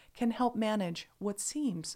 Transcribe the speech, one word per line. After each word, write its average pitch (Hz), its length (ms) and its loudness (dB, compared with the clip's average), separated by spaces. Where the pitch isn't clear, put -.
can 233 180 2
help 240 240 2
manage 208 640 0
what 202 220 -2
seems 208 560 -2